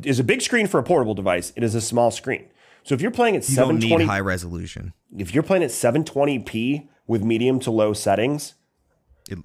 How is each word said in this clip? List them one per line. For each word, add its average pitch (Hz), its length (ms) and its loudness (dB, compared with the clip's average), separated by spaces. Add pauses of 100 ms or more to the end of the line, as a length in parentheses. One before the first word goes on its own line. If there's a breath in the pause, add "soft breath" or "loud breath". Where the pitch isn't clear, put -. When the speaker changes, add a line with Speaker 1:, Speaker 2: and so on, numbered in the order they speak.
Speaker 1:
is 131 160 2
a 131 40 2
big 240 180 0
screen 226 260 0
for 170 120 0
a 127 40 0
portable 131 300 2
device. 92 440 -2
It 117 60 -2
is 110 120 0
a 113 60 0
small 117 280 2
screen. - 360 -6 (380 soft breath)
So 143 120 0
if 120 60 -4
you're 131 100 -2
playing 233 240 2
at 139 140 -4
Speaker 2:
You 135 80 2
don't 127 180 4
need 113 60 0
Speaker 1:
seven 113 80 0
twenty, 101 160 4
Speaker 2:
high 98 160 0
resolution. 87 720 -6 (240)
Speaker 1:
if 95 160 -8
you're 147 100 2
playing 185 200 2
at 131 80 -2
seven 131 340 2
twenty 139 340 0
P 127 500 -4 (180 soft breath)
with 113 160 0
medium 117 360 2
to 127 120 -2
low 107 200 2
settings, 107 640 0 (760)
Speaker 2:
It, 95 160 -10